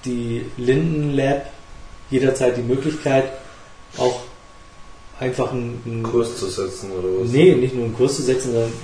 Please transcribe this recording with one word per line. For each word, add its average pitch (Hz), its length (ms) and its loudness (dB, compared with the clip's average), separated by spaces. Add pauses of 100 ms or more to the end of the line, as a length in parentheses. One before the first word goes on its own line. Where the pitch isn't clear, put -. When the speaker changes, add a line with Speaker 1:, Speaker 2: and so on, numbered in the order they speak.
Speaker 1:
die 117 420 -4 (100)
Linden 147 600 2
Lab 135 300 2 (640)
jederzeit 131 460 4
die 120 60 -2
Möglichkeit, 135 600 2 (760)
auch 127 220 2 (1000)
einfach 127 320 -2
einen, 120 340 -6
einen 117 160 -4
Speaker 2:
Kurs 117 360 0
zu 95 100 -4
setzen, 98 440 -6
oder 92 160 -2 (140)
was? 117 80 0
Speaker 1:
Nee, 160 240 8
nicht 127 200 2
nur 120 100 -2
einen 113 120 -4
Kurs 139 200 2
zu 147 60 -4
setzen, 127 300 0
sondern 117 200 0 (120)